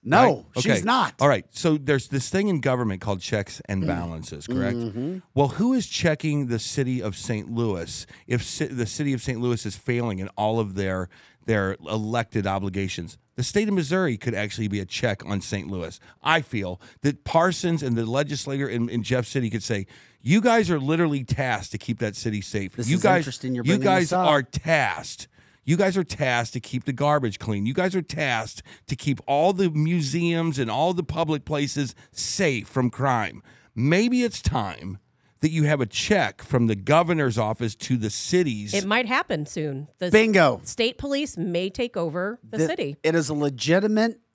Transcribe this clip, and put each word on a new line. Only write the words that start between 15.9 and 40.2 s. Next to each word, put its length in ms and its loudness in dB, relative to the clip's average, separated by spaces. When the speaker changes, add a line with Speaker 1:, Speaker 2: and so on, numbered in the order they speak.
Speaker 2:
I 180 4
feel 380 -6
that 240 0
Parsons 580 2
and 140 0
the 80 0
legislator 640 -2
in, 180 -2
in 160 -2
Jeff 240 0
City 220 -2
could 140 -4
say, 220 -4
"You 180 4
guys 320 4
are 80 2
literally 460 0
tasked 480 -2
to 40 -8
keep 220 -4
that 160 -2
city 240 -2
safe. 380 -6
Speaker 1:
This 100 -4
Speaker 2:
You 100 2
Speaker 1:
is 60 0
Speaker 2:
guys, 160 6
Speaker 1:
interesting 340 -6
you're 120 -4
Speaker 2:
you 60 2
Speaker 1:
bringing 140 2
Speaker 2:
guys 180 6
Speaker 1:
this 100 0
up. 160 4
Speaker 2:
are 140 4
tasked. 840 -2
You 120 2
guys 200 2
are 60 2
tasked 500 0
to 60 -4
keep 260 -6
the 80 -2
garbage 440 2
clean. 300 -2
You 80 -2
guys 200 0
are 60 2
tasked 640 -4
to 80 -4
keep 320 -2
all 260 4
the 160 2
museums 880 0
and 140 -2
all 220 0
the 100 -2
public 420 -2
places 500 -2
safe 560 -2
from 220 0
crime." 520 -2
Maybe 500 2
it's 180 -4
time 560 -4
that 100 2
you 120 2
have 160 4
a 60 2
check 560 0
from 260 2
the 80 2
governor's 600 2
office 360 -2
to 240 -2
the 120 -2
cities. 640 0
Speaker 3:
It 120 0
might 200 0
happen 400 -2
soon. 420 -6
The 80 -2
s-, 40 0
Speaker 1:
Bingo. 540 6